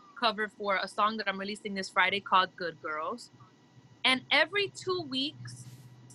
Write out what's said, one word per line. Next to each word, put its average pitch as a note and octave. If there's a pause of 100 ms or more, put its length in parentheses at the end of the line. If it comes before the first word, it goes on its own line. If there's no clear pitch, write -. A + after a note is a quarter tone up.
(200)
cover G#3+
for G3+
a F#3+
song G#3+
that G#3
I'm F#3+
releasing G3+
this F#3+
Friday F#3+
called F#3
Good E3
Girls. E3 (720)
And B3+ (100)
every E4
two F#4
weeks C4+ (500)